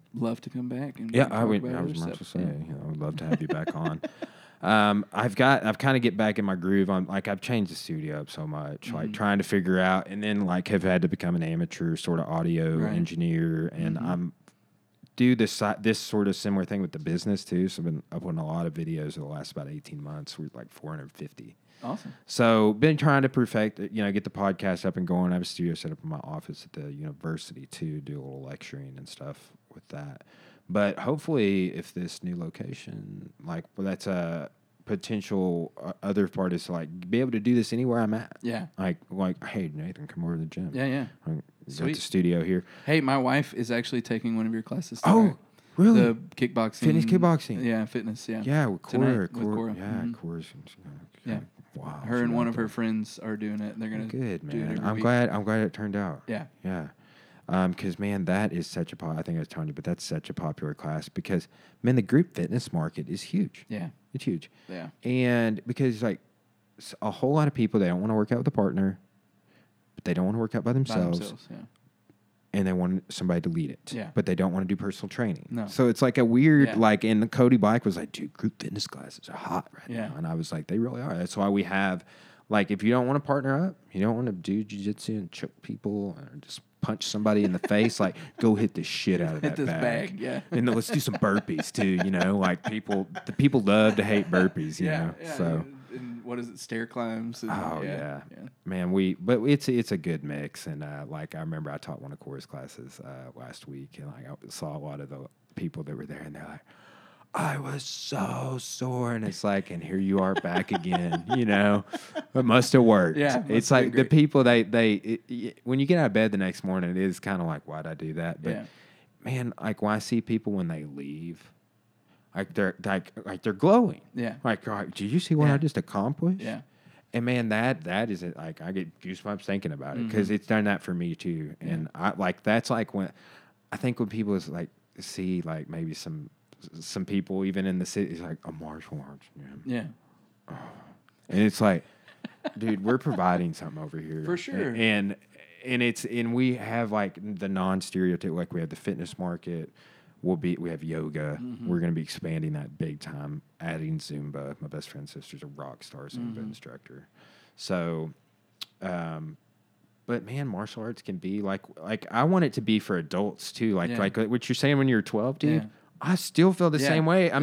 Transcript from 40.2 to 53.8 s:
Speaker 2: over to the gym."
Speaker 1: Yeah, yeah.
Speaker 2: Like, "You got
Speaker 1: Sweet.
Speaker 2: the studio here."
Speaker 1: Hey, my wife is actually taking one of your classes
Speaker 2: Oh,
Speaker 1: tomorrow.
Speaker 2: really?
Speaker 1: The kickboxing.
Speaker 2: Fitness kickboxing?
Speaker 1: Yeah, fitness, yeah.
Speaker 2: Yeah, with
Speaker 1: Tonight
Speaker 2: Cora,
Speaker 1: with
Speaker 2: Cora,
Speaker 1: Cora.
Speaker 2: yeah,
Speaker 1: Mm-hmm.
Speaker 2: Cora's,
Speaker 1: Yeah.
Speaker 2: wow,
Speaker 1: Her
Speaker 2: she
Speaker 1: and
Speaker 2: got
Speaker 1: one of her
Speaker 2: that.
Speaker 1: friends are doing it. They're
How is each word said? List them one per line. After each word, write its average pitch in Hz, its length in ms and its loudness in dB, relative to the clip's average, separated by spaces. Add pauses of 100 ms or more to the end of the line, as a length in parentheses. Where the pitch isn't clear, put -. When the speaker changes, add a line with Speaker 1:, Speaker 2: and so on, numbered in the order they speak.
Speaker 2:
over 170 120 -2
to 160 60 -4
the 160 60 -4
gym." 170 260 -6
Speaker 1:
Yeah, 135 140 -2
yeah. 135 200 -2 (200)
Speaker 2:
Like, 76 120 -2
"You - 40 -10 (240)
got 69 60 -14
Speaker 1:
Sweet. 82 240 -2
Speaker 2:
the - 40 -8
studio 87 440 2
here." 92 200 0 (220)
Speaker 1:
Hey, 156 140 4
my 135 180 4
wife 131 340 2
is 120 200 -4
actually 117 300 -2
taking 113 340 -2
one 110 100 0
of 113 60 -2
your 113 100 -4
classes - 400 -8
Speaker 2:
Oh, 170 100 6
Speaker 1:
tomorrow. 214 260 6 (380)
Speaker 2:
really? 214 260 10
Speaker 1:
The 117 120 6 (220)
kickboxing. 117 400 0
Speaker 2:
Fitness 156 280 4
kickboxing? 165 600 4
Speaker 1:
Yeah, 110 220 2
fitness, 110 420 -6
yeah. 110 160 -4
Speaker 2:
Yeah, 143 220 2
with 95 200 -2
Speaker 1:
Tonight 131 200 2
Speaker 2:
Cora, 123 160 4
Speaker 1:
with 85 100 -4
Speaker 2:
Cora, 107 240 -2
Speaker 1:
Cora. 110 200 -2
Speaker 2:
yeah, 92 80 -8
Speaker 1:
Mm-hmm. 110 280 -4
Speaker 2:
Cora's, 82 340 -8 (800)
Speaker 1:
Yeah. 113 160 -6 (340)
Speaker 2:
wow, 147 300 -12
Speaker 1:
Her 117 140 0
Speaker 2:
she 120 40 2
Speaker 1:
and 120 80 2
Speaker 2:
got 117 60 0
Speaker 1:
one 117 100 2
of 117 80 -2
her 117 100 -2
Speaker 2:
that. 107 40 -2
Speaker 1:
friends 110 500 -2
are 110 180 -6
doing 107 240 -4
it. 107 160 -8
They're 110 140 -8